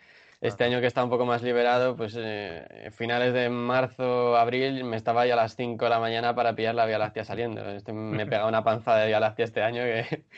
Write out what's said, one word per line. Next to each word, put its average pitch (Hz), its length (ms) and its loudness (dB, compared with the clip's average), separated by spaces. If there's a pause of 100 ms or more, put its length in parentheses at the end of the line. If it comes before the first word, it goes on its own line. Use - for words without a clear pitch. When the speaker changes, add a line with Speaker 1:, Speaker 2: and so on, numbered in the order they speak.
(420)
Speaker 1:
Este 113 220 -2
Speaker 2:
Ajá. - 0 -
Speaker 1:
año 123 160 0
que 127 80 2
está 123 160 0
un 123 60 -2
poco 120 140 0
más 120 180 0
liberado, 123 540 2
pues, 113 220 -6
eh, 98 760 -10
finales 120 400 0
de 123 160 2
marzo, 123 880 2
abril, 127 480 2
me 113 120 -4
estaba 117 280 2
ya 123 100 2
a - 20 4
las 113 200 0
cinco 120 300 -4
de 117 40 2
la 117 100 4
mañana 117 340 0
para 117 200 0
pillar 113 200 0
la 117 100 2
Vía 110 140 0
Láctea 107 260 -4
saliendo. 107 460 -6
Este, 104 240 -10
me 110 300 -4
he - 20 -4
pegado 107 220 0
una 110 160 2
panza 110 320 2
de 107 100 4
Vía 110 140 2
Láctea 110 260 0
este 107 160 -2
año 120 220 0
que 117 420 -4 (120)